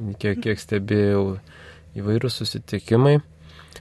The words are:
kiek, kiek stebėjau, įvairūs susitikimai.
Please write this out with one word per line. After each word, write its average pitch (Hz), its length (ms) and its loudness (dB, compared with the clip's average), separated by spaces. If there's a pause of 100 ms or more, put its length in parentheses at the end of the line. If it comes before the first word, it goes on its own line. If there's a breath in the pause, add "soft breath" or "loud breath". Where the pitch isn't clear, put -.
(140)
kiek, 104 280 -4
kiek 107 180 -2
stebėjau, 101 680 0 (640 loud breath)
įvairūs 110 500 -2
susitikimai. 117 800 2 (600 loud breath)